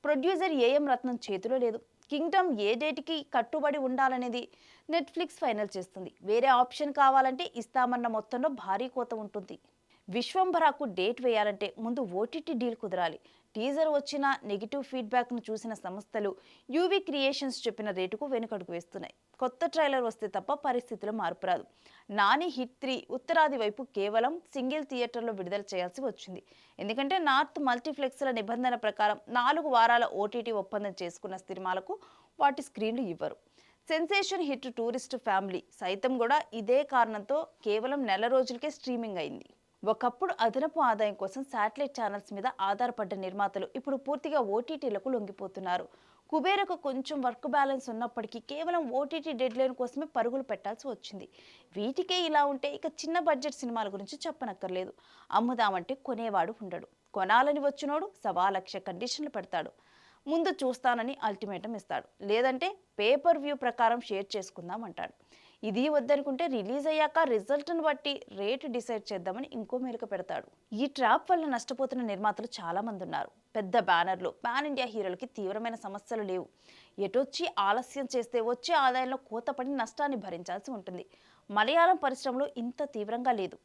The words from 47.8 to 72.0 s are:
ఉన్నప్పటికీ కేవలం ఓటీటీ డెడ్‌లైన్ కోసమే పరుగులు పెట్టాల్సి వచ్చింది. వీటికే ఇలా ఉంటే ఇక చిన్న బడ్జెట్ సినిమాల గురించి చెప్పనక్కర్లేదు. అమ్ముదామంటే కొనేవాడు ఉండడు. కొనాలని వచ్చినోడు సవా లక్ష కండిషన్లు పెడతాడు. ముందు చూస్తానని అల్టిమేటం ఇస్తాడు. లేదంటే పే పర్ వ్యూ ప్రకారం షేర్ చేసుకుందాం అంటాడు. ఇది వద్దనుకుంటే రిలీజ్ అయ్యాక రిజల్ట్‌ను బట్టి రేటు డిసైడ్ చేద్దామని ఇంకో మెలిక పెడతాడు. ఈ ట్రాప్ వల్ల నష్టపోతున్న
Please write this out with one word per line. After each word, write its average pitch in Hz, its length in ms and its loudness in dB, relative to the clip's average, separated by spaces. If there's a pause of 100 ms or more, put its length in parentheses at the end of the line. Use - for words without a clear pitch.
ఉన్నప్పటికీ 233 500 -6
కేవలం 320 520 -2
ఓటీటీ 294 420 -2
డెడ్‌లైన్ 254 420 0
కోసమే 254 360 -4
పరుగులు 247 340 0
పెట్టాల్సి 214 420 -6
వచ్చింది. - 400 -12 (480)
వీటికే 277 460 0
ఇలా 311 240 4
ఉంటే 285 280 -2
ఇక 311 200 -6
చిన్న 330 260 -2
బడ్జెట్ 294 400 0
సినిమాల 226 300 -4
గురించి 196 280 -10
చెప్పనక్కర్లేదు. 190 760 -6 (360)
అమ్ముదామంటే 220 720 2
కొనేవాడు 226 540 0
ఉండడు. 180 340 -10 (240)
కొనాలని 262 500 4
వచ్చినోడు 285 440 -2 (100)
సవా 185 320 0
లక్ష 185 280 -4
కండిషన్లు 233 540 -6
పెడతాడు. 185 400 -6 (540)
ముందు 320 280 2
చూస్తానని 254 600 0 (100)
అల్టిమేటం 202 500 -4
ఇస్తాడు. 175 340 -8 (140)
లేదంటే 254 460 2 (260)
పే 208 220 2
పర్ 320 240 4
వ్యూ 285 160 -2
ప్రకారం 240 460 2
షేర్ 196 300 -4
చేసుకుందాం 190 520 -8
అంటాడు. 170 300 -10 (500)
ఇది 214 260 0
వద్దనుకుంటే 285 580 2
రిలీజ్ 262 400 -2
అయ్యాక 311 380 2
రిజల్ట్‌ను 285 580 0
బట్టి 294 300 0 (180)
రేటు 208 360 -2
డిసైడ్ 226 380 -4
చేద్దామని 190 480 -6
ఇంకో 240 240 -6
మెలిక 247 280 -4
పెడతాడు. 185 420 -6 (240)
ఈ 226 160 0
ట్రాప్ 262 420 4
వల్ల 339 160 4
నష్టపోతున్న 254 580 -2